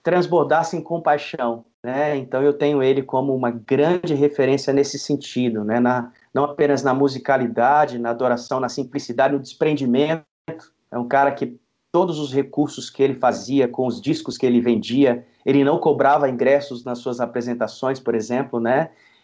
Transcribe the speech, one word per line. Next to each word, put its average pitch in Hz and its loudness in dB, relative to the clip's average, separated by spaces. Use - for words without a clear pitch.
transbordasse 160 2
em 160 -4
compaixão, 147 -2
né? 139 -2
Então 131 -2
eu 143 4
tenho 147 0
ele 131 2
como 131 -2
uma 127 0
grande 156 0
referência 139 2
nesse 139 0
sentido, 123 -2
né? 113 0
Na, 120 0
não 135 2
apenas 143 2
na 135 2
musicalidade, 131 2
na 117 -4
adoração, 120 -2
na 123 -2
simplicidade, 135 -2
no 139 -2
desprendimento. 147 0
É 120 -8
um 120 -6
cara 139 2
que 120 -8
todos 170 0
os 143 -6
recursos 139 -2
que - -2
ele 135 2
fazia 123 0
com 127 -4
os 104 -6
discos 143 -4
que - -2
ele 123 4
vendia, 120 0
ele 139 4
não 151 2
cobrava 143 2
ingressos 127 0
nas 123 -8
suas 123 -6
apresentações, 120 -4
por 117 -2
exemplo, 120 -4
né? 131 0